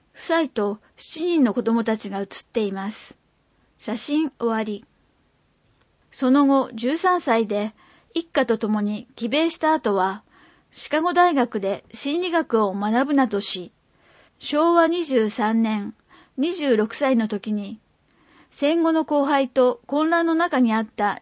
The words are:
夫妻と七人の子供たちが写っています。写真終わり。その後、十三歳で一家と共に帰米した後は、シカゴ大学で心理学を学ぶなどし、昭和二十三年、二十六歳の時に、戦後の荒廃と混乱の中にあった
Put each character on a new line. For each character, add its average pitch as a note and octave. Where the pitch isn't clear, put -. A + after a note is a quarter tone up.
夫 -
妻 E4
と G#3
七 -
人 E4+
の A3
子 B3+
供 A3+
た A3
ち G#3+
が G3
写 -
っ -
て -
い G3+
ま F#3+
す。 -
写 -
真 D4
終 A#3+
わ A3
り。 G#3
そ B3+
の C#4+
後、 C4+
十 A#3
三 F4+
歳 A3+
で G#3
一 E4
家 -
と A3+
共 G#3+
に G#3
帰 A#3
米 D4+
し D#4+
た D#4
後 D4+
は、 F#3+
シ -
カ D4+
ゴ F4
大 F4
学 A#3+
で F#3+
心 C#4+
理 F4+
学 D4+
を G3
学 G#3+
ぶ D4+
な C4+
ど G3+
し、 F3+
昭 D#4+
和 E4+
二 E4+
十 B3+
三 A3
年、 G#3+
二 D#4+
十 C#4+
六 G#3+
歳 C4+
の A3+
時 G#3+
に、 G#3
戦 E4
後 D#4+
の D#4+
荒 D4
廃 C#4
と B3
混 D4+
乱 E4+
の E4
中 D#4+
に A3+
あ A3
っ A3
た G#3